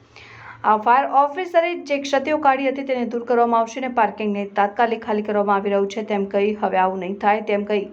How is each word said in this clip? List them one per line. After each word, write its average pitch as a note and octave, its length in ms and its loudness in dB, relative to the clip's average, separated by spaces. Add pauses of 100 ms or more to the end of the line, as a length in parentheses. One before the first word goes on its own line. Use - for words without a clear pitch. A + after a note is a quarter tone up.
(640)
આ G#3+ 120 4
ફાયર A#3+ 340 4
ઓફિસરે E4+ 640 2
જે C#4+ 240 -4
ક્ષતિઓ C#4 400 0
કાઢી C4+ 300 2
હતી C#4 140 -4
તેને B3+ 220 -2
દૂર A#3 200 -6
કરવામાં A#3 360 2
આવશે A3+ 200 -4
અને B3+ 140 -6
પાર્કિંગને G3+ 520 0
તાત્કાલિક G#3+ 580 0
ખાલી G#3+ 180 -2
કરવામાં G#3 340 0
આવી G3 140 -2
રહ્યું G3+ 180 2
છે A3 140 -6
તેમ G#3 220 -2
કહી, G3+ 300 0
હવે F#3+ 220 -2
આવું F#3+ 220 2
નહીં F#3 160 -6
થાય G#3+ 260 0
તેમ G#3 240 -2
કહી G3+ 280 -2